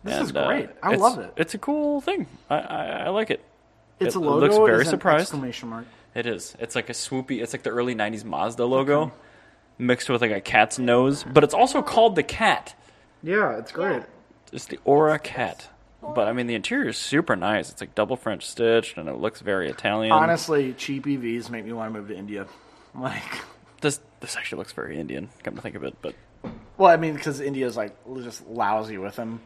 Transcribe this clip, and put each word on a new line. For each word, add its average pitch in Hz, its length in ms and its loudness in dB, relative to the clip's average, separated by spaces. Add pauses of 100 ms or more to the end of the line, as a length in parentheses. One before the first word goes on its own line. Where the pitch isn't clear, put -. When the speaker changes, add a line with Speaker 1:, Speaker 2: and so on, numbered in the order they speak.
Speaker 1:
This 67 160 -4
is - 100 -2
Speaker 2:
And, 67 80 -4
uh, 69 100 2
Speaker 1:
great. - 220 -2 (120)
I 196 120 2
Speaker 2:
it's, - 80 2
Speaker 1:
love 220 180 4
it. 95 180 -12
Speaker 2:
it's - 160 -2
a 214 40 -8
cool 294 440 -2
thing. 339 240 -2 (240)
I, 147 100 2
I, - 260 -6 (200)
I - 40 -2
like 214 200 0
it. - 140 -2 (560)
Speaker 1:
Its 180 160 0
Speaker 2:
It 185 40 -2
Speaker 1:
logo 147 200 4
Speaker 2:
looks 202 180 6
very 208 240 8
Speaker 1:
is 147 60 2
an 165 40 0
Speaker 2:
surprised. 170 300 4
Speaker 1:
exclamation 131 480 -6
mark. 113 160 -10 (300)
Speaker 2:
It 117 100 -2
is. 107 340 -6
It's 117 160 -8
like 120 140 -2
a 120 40 -8
swoopy. 131 480 -4
It's 123 120 -6
like 127 100 -10
the 135 60 -2
early 120 240 0
nineties 110 320 -4
Mazda 110 400 -2
logo 135 380 2
Speaker 1:
Okay. - 80 -6 (680)
Speaker 2:
mixed 123 320 0
with, 123 120 2
like, 117 100 2
a 98 100 -2
cat's - 380 4
nose, 127 440 4
but 139 200 8
it's 147 100 2
also 254 280 4
called 226 340 4
the 156 80 2
Cat. - 500 0 (480)
Speaker 1:
Yeah, 165 360 0
it's 117 160 -12
great. 170 240 -2
Speaker 3:
Yeah. 113 60 -8 (500)
Speaker 2:
It's - 120 -12
the - 200 -12
Aura 151 300 6
Speaker 3:
It's 151 140 -8
Speaker 2:
Cat. - 380 -6 (340)
Speaker 3:
Aura. - 120 -10
Speaker 2:
But, 104 160 2
I 113 40 -2
mean, 123 140 -2
the 117 80 -2
interior 233 340 -2
is 107 80 -8
super 139 380 0
nice. 95 340 -2
It's, - 120 -16
like, 98 120 -12
double 107 220 0
French 110 300 -6
stitched, 117 520 2
and 80 120 -8
it 67 80 -6
looks 90 240 -4
very 95 280 -2
Italian. 110 440 0
Speaker 1:
Honestly, 156 600 2
cheap 135 320 -8
E 143 120 -2
Vs 117 320 -6
make 113 160 -10
me 113 80 -10
wanna 110 180 -8
move 104 160 -10
to 104 100 -10
India. 98 280 -10 (260)
<laughs> - 240 -20
Like, - 460 -8 (400)
Speaker 2:
This, 143 180 -2 (220)
this - 160 -10
actually - 220 -10
looks - 120 -12
very - 280 -10
Indian, 76 300 -10 (140)
come - 120 -10
to - 60 -14
think 104 140 -12
of - 80 -10
it, 65 180 -8
but - 140 -10 (640)
Speaker 1:
well, 190 120 8
I 170 80 10
mean, 160 200 -2
'cause 143 240 -6
India's, 135 360 -4
like, 104 160 -6 (300)
just 120 240 -16
lousy 110 500 -2
with 98 200 -8
them. 113 280 -10